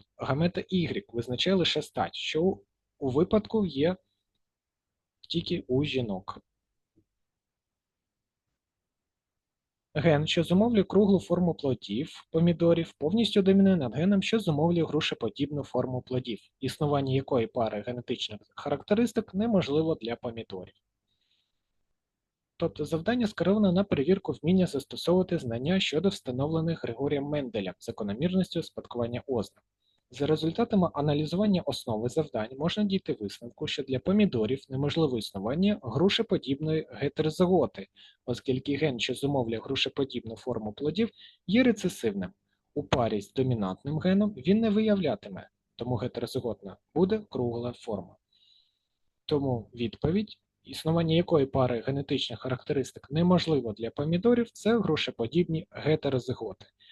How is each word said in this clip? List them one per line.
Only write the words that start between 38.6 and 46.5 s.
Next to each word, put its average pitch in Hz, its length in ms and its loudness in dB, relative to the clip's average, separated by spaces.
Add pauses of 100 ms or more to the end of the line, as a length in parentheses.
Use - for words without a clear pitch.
ген, 135 240 -2
що 127 140 -4
зумовлює 123 440 -2
грушеподібну 127 760 -4
форму 110 360 -6
плодів, 170 380 -2 (360)
є 220 160 4
рецесивним. 117 720 -2 (420)
У 147 80 -2
парі 113 380 0
з - 120 -12
домінантним 127 640 -2
геном 196 320 2
він 196 300 0
не 226 100 2
виявлятиме, 180 800 0 (280)
тому 123 200 -4
гетерозиготна 117 800 -6 (180)